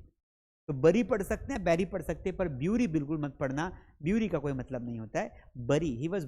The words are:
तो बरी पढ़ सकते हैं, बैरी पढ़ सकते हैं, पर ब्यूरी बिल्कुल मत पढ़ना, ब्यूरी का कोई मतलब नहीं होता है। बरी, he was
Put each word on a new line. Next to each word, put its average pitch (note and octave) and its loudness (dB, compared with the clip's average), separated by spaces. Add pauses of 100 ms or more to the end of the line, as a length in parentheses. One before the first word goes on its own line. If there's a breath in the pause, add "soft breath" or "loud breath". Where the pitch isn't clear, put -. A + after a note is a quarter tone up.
(680)
तो D3+ -2
बरी D#3+ 6
पढ़ A3 0
सकते G#3+ -4
हैं, B3+ -4
बैरी E3+ 4
पढ़ F#3+ -4
सकते D#3+ -4
हैं, F3+ -6
पर F3+ 0
ब्यूरी E3+ 0
बिल्कुल D#3 0
मत C#3+ -4
पढ़ना, C#3+ -2 (320 loud breath)
ब्यूरी G#3 2
का E3+ -2
कोई C#3+ -2
मतलब B2+ -6
नहीं A#2+ -6
होता A2+ -4
है। - -6 (140)
बरी, C3+ 2
he E3 -2
was F#3+ -2